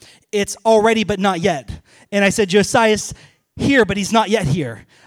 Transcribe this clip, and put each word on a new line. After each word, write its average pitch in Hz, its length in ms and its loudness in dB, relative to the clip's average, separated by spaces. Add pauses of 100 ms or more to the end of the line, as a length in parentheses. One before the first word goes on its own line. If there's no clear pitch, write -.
(320)
It's 202 340 -4
already, 220 380 4
but 196 160 -4
not 190 220 -2
yet. 165 280 -2 (420)
And 202 140 2
I 196 40 2
said, 202 200 -2
"Josiah's 208 640 0 (440)
here, 247 280 2
but 196 100 -4
he's 196 160 -6
not 214 200 0
yet 208 160 0
here." 131 400 -4 (200)